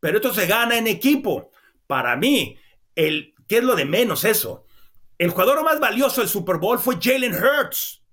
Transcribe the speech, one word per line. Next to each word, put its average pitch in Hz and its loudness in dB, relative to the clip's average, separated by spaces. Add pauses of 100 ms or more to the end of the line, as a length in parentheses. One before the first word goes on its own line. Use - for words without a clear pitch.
Pero 165 -2
esto 214 0
se 190 0
gana 233 2
en 226 0
equipo. 220 0 (340)
Para 120 -2
mí, 233 0 (380)
el, 156 -2 (120)
¿qué 220 2
es 240 2
lo 247 2
de 147 0
menos 170 0
eso? 120 -2 (540)
El 175 2
jugador 262 2
más 302 2
valioso 247 0
del 220 0
Super 180 -4
Bowl 214 0
fue 247 -2
Jalen 247 0
Hurts. 269 -2